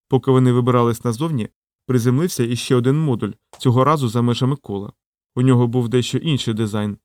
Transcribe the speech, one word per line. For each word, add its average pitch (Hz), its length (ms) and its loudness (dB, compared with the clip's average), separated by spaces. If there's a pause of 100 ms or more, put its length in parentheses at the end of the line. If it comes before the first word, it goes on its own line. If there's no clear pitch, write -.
Поки 131 220 0
вони 127 220 4
вибирались 120 520 0
назовні, 123 440 -4 (380)
приземлився 127 580 0
іще 120 320 -2
один 131 240 2
модуль, 110 320 -2 (260)
цього 131 260 2
разу 143 240 2
за 120 140 -2
межами 127 340 -2
кола. 98 360 -12 (420)
У 127 80 -2
нього 123 240 4
був 120 220 -2
дещо 123 300 -2
інший 127 360 -2
дизайн, 104 500 -4